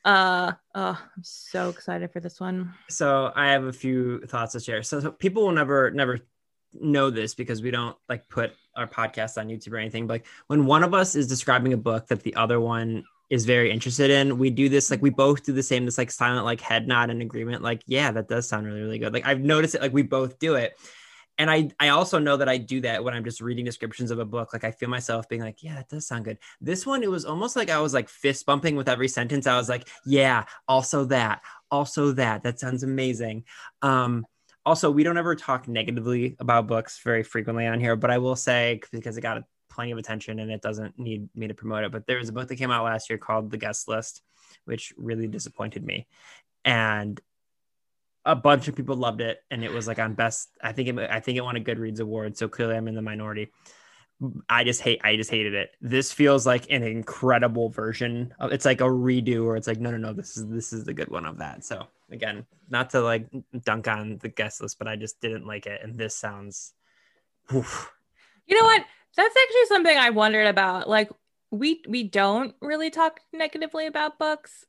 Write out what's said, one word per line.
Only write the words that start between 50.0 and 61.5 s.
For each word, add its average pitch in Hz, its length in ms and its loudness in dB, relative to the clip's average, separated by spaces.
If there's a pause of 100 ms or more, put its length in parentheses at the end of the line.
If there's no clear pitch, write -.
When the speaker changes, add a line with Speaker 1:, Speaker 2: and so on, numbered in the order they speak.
Speaker 2:
best, - 360 -2 (120)
I 113 80 -4
think 123 200 -2
it, 117 200 -4
I 110 80 -2
think 123 200 -2
it - 60 0
won 123 120 -4
a 117 40 -4
Goodreads 113 380 -4
award, 107 380 -6
so 113 100 -4
clearly 113 300 -2
I'm 110 100 -4
in 110 80 -6
the 110 80 -6
minority. 107 480 -8 (1000)
I 117 140 4
just 120 180 0
hate, 117 220 0
I 107 140 2
just 107 140 -4
hated 107 240 -2
it. 98 260 -4
This 131 320 -2
feels 139 340 6
like 123 240 2
an 127 140 0
incredible 117 840 0
version 120 680 -4
of, 131 140 -4
it's 135 120 -2
like 131 160 4
a 127 40 4
redo, 123 600 2
or 113 120 0
it's 110 100 -6
like, 113 140 -2
"No, 120 100 -4
no, 117 60 -4
no, 110 160 -6
this - 240 -12
is, 110 100 -8
this 110 260 -8
is 110 120 -8
the - 100 -8
good - 140 -8
one 82 180 -8
of 78 120 -10
that." 76 260 -12